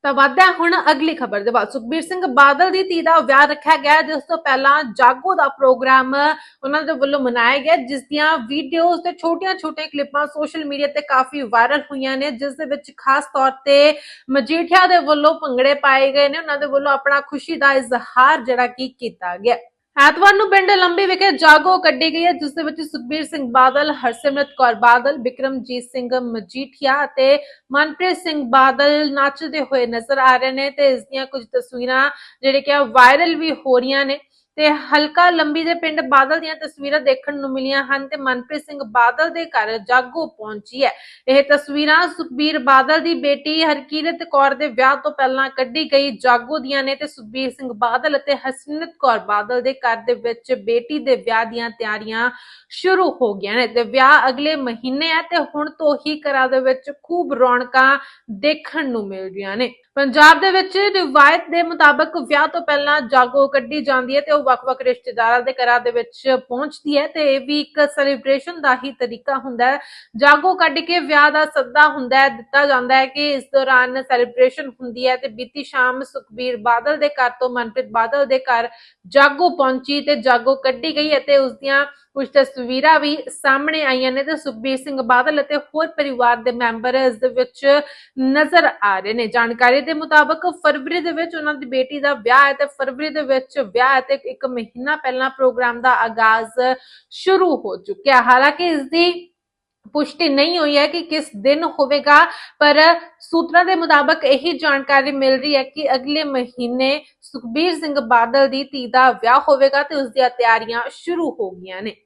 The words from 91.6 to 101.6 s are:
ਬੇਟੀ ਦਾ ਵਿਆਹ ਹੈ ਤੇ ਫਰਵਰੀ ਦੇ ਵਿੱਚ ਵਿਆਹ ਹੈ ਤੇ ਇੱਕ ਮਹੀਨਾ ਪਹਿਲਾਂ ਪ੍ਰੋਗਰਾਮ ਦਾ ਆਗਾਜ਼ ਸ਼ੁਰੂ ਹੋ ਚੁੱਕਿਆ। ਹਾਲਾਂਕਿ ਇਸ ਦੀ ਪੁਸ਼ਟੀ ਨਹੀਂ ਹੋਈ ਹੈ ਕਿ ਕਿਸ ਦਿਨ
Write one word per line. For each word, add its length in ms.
ਬੇਟੀ 340
ਦਾ 140
ਵਿਆਹ 320
ਹੈ 60
ਤੇ 140
ਫਰਵਰੀ 440
ਦੇ 120
ਵਿੱਚ 360
ਵਿਆਹ 360
ਹੈ 60
ਤੇ 140
ਇੱਕ 320
ਮਹੀਨਾ 500
ਪਹਿਲਾਂ 340
ਪ੍ਰੋਗਰਾਮ 500
ਦਾ 100
ਆਗਾਜ਼ 840
ਸ਼ੁਰੂ 460
ਹੋ 200
ਚੁੱਕਿਆ। 460
ਹਾਲਾਂਕਿ 440
ਇਸ 140
ਦੀ 460
ਪੁਸ਼ਟੀ 360
ਨਹੀਂ 300
ਹੋਈ 180
ਹੈ 100
ਕਿ 160
ਕਿਸ 340
ਦਿਨ 280